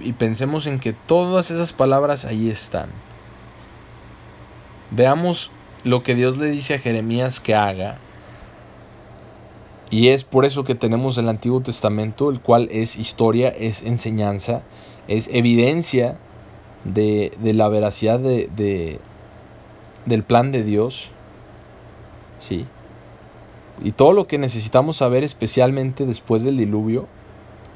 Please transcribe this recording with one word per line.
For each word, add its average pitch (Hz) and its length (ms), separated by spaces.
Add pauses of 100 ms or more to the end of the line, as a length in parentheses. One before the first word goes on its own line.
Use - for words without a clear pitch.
y 120 60
pensemos 131 540
en 139 120
que 117 140
todas 180 580
esas 170 220
palabras 135 520
ahí 113 240
están. 90 400 (2000)
Veamos 147 600 (320)
lo 123 200
que 123 120
Dios 127 220
le 151 120
dice 143 260
a 135 40
Jeremías 117 600
que 110 160
haga. 101 420 (1900)
Y 113 180
es 135 140
por 131 220
eso 139 180
que 131 100
tenemos 120 460
el 117 100
Antiguo 120 320
Testamento, 110 680
el 127 100
cual 117 300
es 113 240
historia, 117 540
es 113 340
enseñanza, 110 800 (440)
es 110 240
evidencia 123 840 (680)
de, 104 560
de 110 140
la 110 140
veracidad 107 520
de, 127 360
de, 95 440 (1080)
del 110 160
plan 123 280
de 123 120
Dios, 107 480 (1300)
¿sí? 95 260 (1160)
Y 107 80
todo 147 220
lo 196 120
que 147 140
necesitamos 127 580
saber, 127 260
especialmente 131 840
después 113 360
del 135 140
diluvio, 110 500 (680)